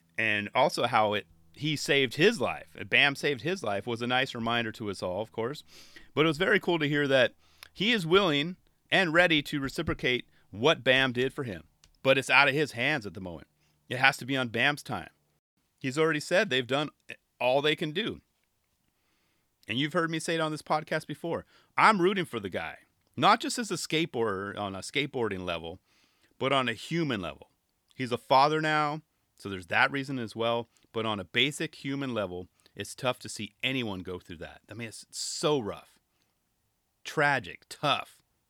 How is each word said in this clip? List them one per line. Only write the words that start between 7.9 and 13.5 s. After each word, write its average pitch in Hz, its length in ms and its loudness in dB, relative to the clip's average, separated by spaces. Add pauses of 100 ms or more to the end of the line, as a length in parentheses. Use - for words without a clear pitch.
is 190 140 0
willing 170 500 2 (340)
and 165 240 2
ready 170 300 6
to 147 160 -4
reciprocate 139 640 -2 (240)
what 120 340 0
Bam 131 280 4
did 127 200 0
for 143 120 -8
him. 90 180 -8 (400)
But 135 160 6
it's 127 120 -4
out 139 180 8
of 131 60 2
his 151 180 0
hands 123 340 -2
at 87 80 -12
the 98 60 -12
moment. 87 260 -12 (420)